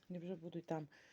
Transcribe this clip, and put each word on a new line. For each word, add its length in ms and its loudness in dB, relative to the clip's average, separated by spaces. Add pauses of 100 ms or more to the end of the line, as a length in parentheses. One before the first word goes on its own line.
І 100 0
вже 160 0
будуть 320 -2
там. 220 4 (240)